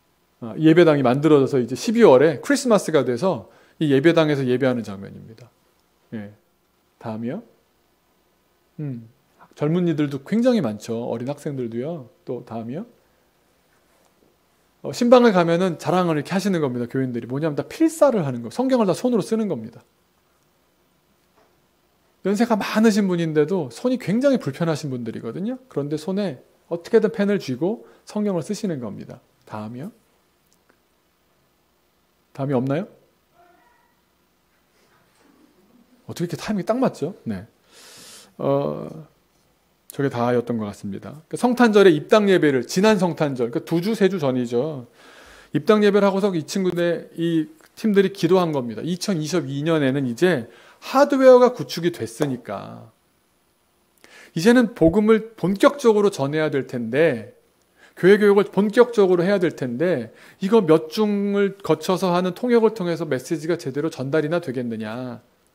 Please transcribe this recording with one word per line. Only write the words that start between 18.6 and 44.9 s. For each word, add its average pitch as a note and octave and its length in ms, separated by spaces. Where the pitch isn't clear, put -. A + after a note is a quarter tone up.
다 F3+ 80
손으로 B3 280
쓰는 A3 260
겁니다. A#2+ 340
연세가 G#3+ 300
많으신 G#3+ 520
분인데도 D#3+ 640
손이 B3+ 260
굉장히 B3+ 400
불편하신 D3+ 520
분들이거든요. A#2+ 800
그런데 D3 300
손에 F#3+ 440
어떻게든 G3 440
펜을 G3+ 280
쥐고 D#3+ 480
성경을 G3+ 380
쓰시는 F#3 360
겁니다. A2 420
다음이요. A#2+ 460
다음이 C#3 220
없나요? C#3 340
어떻게 A#2 160
이렇게 E3+ 140
타이밍이 G3 280
딱 A3+ 120
맞죠? G3+ 460
네. G#2 220
어, D3 500
저게 C#3 200
다였던 A#2+ 480
것 G#2+ 80
같습니다. G2+ 600
그 D#3 100
성탄절에 A3 540
입당 G3+ 380
예배를, D3+ 360
지난 G#3 320
성탄절, C#3 540
그러니까 E3 180
두 E3+ 120
주, G#3+ 120
세 G3 160
주 G3 80
전이죠. B2+ 720